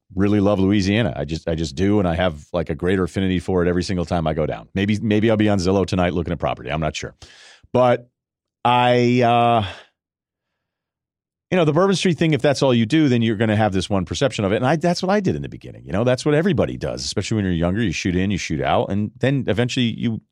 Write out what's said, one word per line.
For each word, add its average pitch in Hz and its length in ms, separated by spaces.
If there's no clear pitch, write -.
really 101 260
love 98 200
Louisiana. 98 560
I 71 80
just, 78 240
I 82 80
just 78 180
do, 98 240
and 92 80
I 82 80
have, 80 380
like, 85 180
a 82 40
greater 92 280
affinity 92 380
for 90 240
it 87 40
every 90 140
single 87 220
time 85 240
I 78 60
go 78 120
down. - 280
Maybe, 101 260
maybe 107 300
I'll 107 80
be 107 100
on 101 100
Zillow 92 280
tonight 90 260
looking 85 200
at 76 60
property. 64 320
I'm 78 100
not 78 140
sure. - 200
But 123 380
I, 123 600
uh, 117 440
you 180 60
know, 170 80
the 151 80
Bourbon 190 240
Street 175 220
thing, 160 160
if - 80
that's 143 200
all 131 120
you 117 100
do, 151 240
then 120 140
you're 113 140
gonna 110 200
have 107 160
this 92 160
one 95 160
perception 113 400
of 95 80
it. 110 40
And 123 100
I, 156 100
that's 175 260
what 185 80
I 208 100
did 123 140
in 71 60
the 69 100
beginning. 62 360
You 69 60
know, 104 120
that's 123 220
what 147 80
everybody 113 420
does, 64 280
especially 107 320
when 101 80
you're 92 80
younger. 87 300
You 92 100
shoot 90 240
in, 95 140
you 90 80
shoot 71 240
out, 87 280
and 101 280
then 131 280
eventually 120 400
you, 113 460